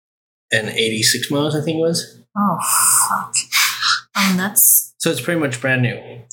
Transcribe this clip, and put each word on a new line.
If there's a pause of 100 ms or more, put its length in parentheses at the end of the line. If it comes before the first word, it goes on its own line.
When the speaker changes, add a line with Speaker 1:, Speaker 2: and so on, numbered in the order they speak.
(520)
Speaker 1:
and
eighty-six
miles,
I
think
it
was. (160)
Speaker 2:
Oh, (520)
fuck. (840)
Um,
that's
Speaker 1:
So
it's
pretty
much
brand
new. (380)